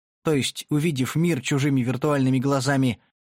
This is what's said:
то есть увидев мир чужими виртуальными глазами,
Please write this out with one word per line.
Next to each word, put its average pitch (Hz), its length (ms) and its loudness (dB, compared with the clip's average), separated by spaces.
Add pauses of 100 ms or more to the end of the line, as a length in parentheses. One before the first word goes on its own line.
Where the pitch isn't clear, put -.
(240)
то 160 120 0
есть - 340 -4
увидев 147 460 0
мир 165 260 0
чужими 139 400 0
виртуальными 131 560 0
глазами, 135 640 0 (360)